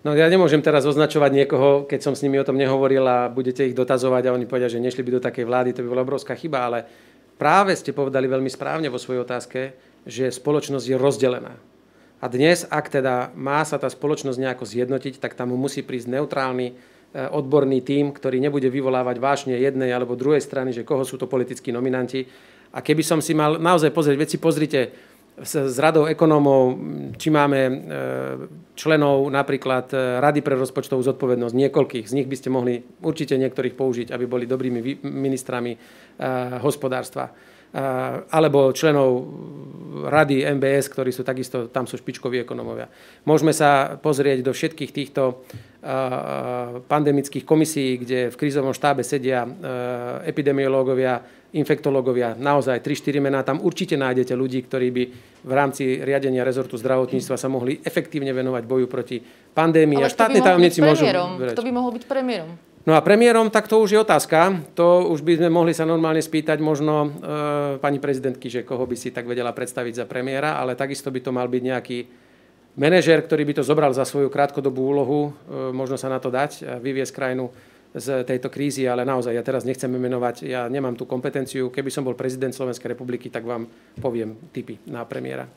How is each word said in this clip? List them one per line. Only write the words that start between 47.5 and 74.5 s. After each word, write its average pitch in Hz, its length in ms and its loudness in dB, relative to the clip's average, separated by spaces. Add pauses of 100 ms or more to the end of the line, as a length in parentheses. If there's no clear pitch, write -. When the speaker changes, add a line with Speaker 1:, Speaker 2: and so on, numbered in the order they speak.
Speaker 1:
kde 123 220 -2 (100)
v 117 80 -8
krízovom 135 400 0
štábe 143 240 2
sedia, 123 480 -2
e, - 20 -10 (800)
epidemiológovia, 135 1120 0 (100)
infektológovia, 131 880 0
naozaj 135 400 2
tri, 139 160 -4
štyri 143 240 -2
mená. 139 240 0
Tam 135 160 -2
určite 175 400 -2
nájdete 127 400 0
ľudí, 131 320 -2
ktorí 127 240 0
by 123 100 0 (380)
v 127 80 -10
rámci 135 480 0
riadenia 131 480 0
rezortu 135 320 -4
zdravotníctva 131 560 0
sa 131 160 -4
mohli 131 320 -4
efektívne 143 480 -4
venovať 127 400 -2
boju 127 160 2
proti 123 320 -6 (320)
pandémii. 156 480 4
Speaker 2:
Ale 135 80 4
Speaker 1:
A 131 80 0
Speaker 2:
kto - 0 -
by - 0 -
Speaker 1:
štátni 226 240 4
Speaker 2:
mohol - 80 6
byť - 0 -
Speaker 1:
tajomníci 175 320 6
môžu 151 320 6
Speaker 2:
premiérom? 180 240 0
Speaker 1:
vybrať. 123 240 -4
Speaker 2:
Kto 233 80 -4
by 254 80 -2
mohol 247 160 0
byť 233 160 -10
premiérom? 247 440 -4 (360)
Speaker 1:
No 156 80 6
a 156 80 8
premiérom, 220 480 6
tak 214 160 2
to 220 160 4
už 202 80 2
je 214 80 4
otázka. 175 640 4 (160)
To 175 320 6
už 151 160 -2
by 165 160 4
sme 170 80 4
mohli 165 240 4
sa 160 80 -2
normálne 160 400 2
spýtať 156 400 0
možno, 151 400 0
e, 147 60 0 (720)
pani 143 160 0
prezidentky, 131 480 -4
že 117 160 -6
koho 127 240 -4
by 123 80 -4
si 120 160 -8
tak 120 160 -10
vedela 120 240 -4
predstaviť 120 480 -8
za 117 80 -6
premiéra, 135 480 -4
ale 127 240 -4
takisto 139 320 -6
by 127 80 -6
to 127 160 -6
mal 123 160 -2
byť 123 160 -2
nejaký 123 320 -4 (800)
manažér, 156 480 6
ktorý 151 160 0
by 143 160 0
to 135 80 0
zobral 151 240 4
za 131 160 0
svoju 139 240 0
krátkodobú 139 560 0